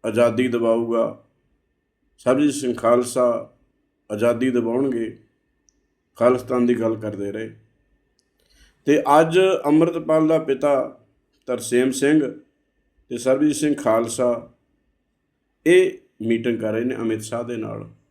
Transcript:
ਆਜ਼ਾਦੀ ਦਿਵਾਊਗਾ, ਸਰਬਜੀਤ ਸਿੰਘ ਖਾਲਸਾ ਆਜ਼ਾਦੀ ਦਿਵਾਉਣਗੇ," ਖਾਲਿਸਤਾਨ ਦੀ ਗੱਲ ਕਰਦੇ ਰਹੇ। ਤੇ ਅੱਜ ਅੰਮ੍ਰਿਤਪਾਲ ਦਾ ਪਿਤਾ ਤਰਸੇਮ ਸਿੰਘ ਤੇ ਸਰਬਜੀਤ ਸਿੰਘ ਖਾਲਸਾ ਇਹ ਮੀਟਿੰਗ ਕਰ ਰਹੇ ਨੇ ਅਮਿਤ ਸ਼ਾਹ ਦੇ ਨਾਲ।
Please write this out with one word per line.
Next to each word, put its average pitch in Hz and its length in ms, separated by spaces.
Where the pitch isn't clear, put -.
ਆਜ਼ਾਦੀ 117 420
ਦਿਵਾਊਗਾ, 117 760
ਸਰਬਜੀਤ 135 360
ਸਿੰਘ 123 220
ਖਾਲਸਾ 120 840
ਆਜ਼ਾਦੀ 117 380
ਦਿਵਾਉਣਗੇ," 120 760
ਖਾਲਿਸਤਾਨ 123 500
ਦੀ 120 140
ਗੱਲ 113 160
ਕਰਦੇ 101 360
ਰਹੇ। 110 240
ਤੇ 147 160
ਅੱਜ 160 380
ਅੰਮ੍ਰਿਤਪਾਲ 160 640
ਦਾ 160 120
ਪਿਤਾ 139 680
ਤਰਸੇਮ 127 460
ਸਿੰਘ 143 480
ਤੇ 120 80
ਸਰਬਜੀਤ 131 380
ਸਿੰਘ 147 200
ਖਾਲਸਾ 117 760
ਇਹ 185 340
ਮੀਟਿੰਗ 113 380
ਕਰ 110 140
ਰਹੇ 117 120
ਨੇ 127 100
ਅਮਿਤ 110 260
ਸ਼ਾਹ 120 220
ਦੇ 120 140
ਨਾਲ। 110 360